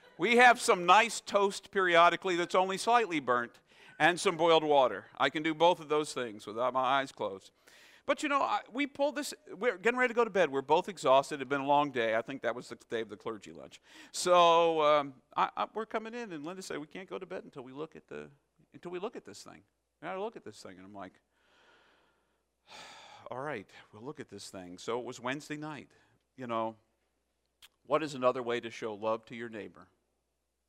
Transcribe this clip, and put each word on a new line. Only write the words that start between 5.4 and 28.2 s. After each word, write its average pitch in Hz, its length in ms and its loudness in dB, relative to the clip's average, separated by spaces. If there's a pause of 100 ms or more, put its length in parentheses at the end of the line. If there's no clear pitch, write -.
do 160 140 -2
both 170 240 4
of 156 100 -16
those 151 240 0
things 113 320 -8
without 120 280 -2
my 131 260 2
eyes 135 120 -6
closed. 98 400 -8 (580)
But, 285 140 -2
you 302 60 -4
know, 277 120 0
I, 214 200 -2 (120)
we 277 140 -4
pulled 277 280 -4
this, 285 200 -8 (200)
we're 196 220 -2
getting 233 220 -2
ready 247 120 2
to 220 40 -10
go 233 80 4
to 220 80 0
bed. 180 200 2
We're 135 120 0
both 160 260 2
exhausted. 143 460 4
It 143 60 -10
had 127 80 -8
been 139 120 0
a 135 60 -4
long 143 240 2
day. 113 240 0
I 117 80 0
think 135 180 -12
that 117 140 -2
was 123 140 -12
the 117 80 -14 (120)
day 113 120 -4
of 110 80 -8
the 104 60 -14
clergy 101 360 -12
lunch. 71 280 -20 (340)
So, 170 680 6
um, 147 320 4 (240)
I, 180 180 0
I, - 200 -4
we're 220 100 -6
coming 220 300 -8
in, 233 160 -10
and 151 120 -12
Linda 185 200 -12
said, 147 160 -8
"We 151 80 -12
can't 185 200 -16
go 190 120 -12
to 190 80 -14
bed 180 160 -12
until - 180 -18
we 127 100 -16
look 147 240 -14
at - 120 -20
the, 73 200 -14 (460)
until 175 160 -16
we 180 80 -10
look 180 180 -10
at - 100 -18
this - 180 -20
thing. - 180 -20 (400)
We 151 60 -14
gotta 190 120 -10
look - 160 -10
at 170 80 -18
this - 140 -18
thing." 95 200 -18
And 92 100 -20
I'm 104 80 -20
like, 95 260 -16 (1500)
<sighs> - 600 -20
"All 123 120 -8
right, 135 260 -6 (260)
we'll 107 80 -18
look 143 180 -12
at 120 80 -12
this 101 220 -16
thing." 90 300 -14
So 113 180 -4
it 123 80 -8
was 117 140 -12
Wednesday 143 380 -8
night. 151 340 -14 (440)
You 131 120 -12
know, 113 300 -4 (1080)
what 147 160 0
is 151 140 -6
another 127 260 2